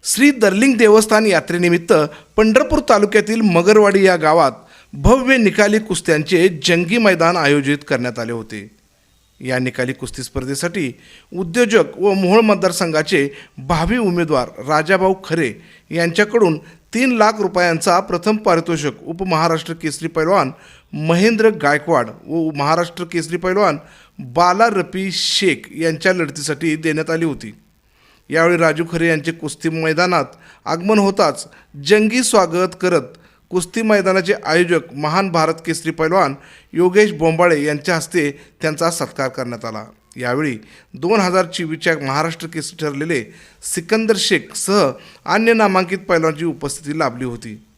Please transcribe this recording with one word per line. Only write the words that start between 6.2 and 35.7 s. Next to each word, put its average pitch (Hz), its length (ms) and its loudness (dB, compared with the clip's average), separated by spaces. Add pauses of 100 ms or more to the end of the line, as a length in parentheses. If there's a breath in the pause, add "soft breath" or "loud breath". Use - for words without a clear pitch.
जंगी 175 340 0
मैदान 180 380 2
आयोजित 143 420 2 (100)
करण्यात 123 300 -2
आले 117 140 -6
होते. 107 380 -10 (680)
या 127 180 -4
निकाली 127 340 -4
कुस्ती 127 300 -12
स्पर्धेसाठी 139 720 -6 (400 soft breath)
उद्योजक 190 680 0
व 202 140 0
मोहोळ 190 280 4
मतदारसंघाचे 170 880 0 (300 loud breath)
भावी 165 400 -2
उमेदवार 170 500 0 (200)
राजाभाऊ 180 460 2 (100)
खरे 156 280 -2 (380 loud breath)
यांच्याकडून 170 680 0 (360 loud breath)
तीन 247 220 0
लाख 214 240 2
रुपयांचा 175 600 0
प्रथम 202 360 -2
पारितोषिक, 165 720 -2
उपमहाराष्ट्र 165 680 -2
केसरी 160 340 -8
पैलवान 165 420 0 (420 soft breath)
महेंद्र 196 580 2 (120)
गायकवाड 143 480 0 (160)
व 160 300 -4
महाराष्ट्र 165 480 -2
केसरी 170 320 -6
पैलवान 185 420 0 (400 soft breath)
बाला 175 500 2
रफी 190 440 -4
शेख - 640 -2
यांच्या 165 360 -2
लढतीसाठी 151 640 -4
देण्यात 156 340 -4
आली 165 140 -2
होती. 127 280 -6 (800 soft breath)
यावेळी 165 260 2
राजू 160 360 0
खरे 165 160 0
यांचे 160 240 -2
कुस्ती 160 360 -8
मैदानात 160 560 0 (400 soft breath)
आगमन 180 340 0
होताच 196 480 0 (400 soft breath)
जंगी 214 360 2
स्वागत 180 580 2
करत 175 360 -2 (340 soft breath)
कुस्ती 185 320 -4
मैदानाचे 190 520 2 (100)
आयोजक 170 500 0
महान 160 360 -2
भारत 160 240 2 (120)
केसरी 165 240 -6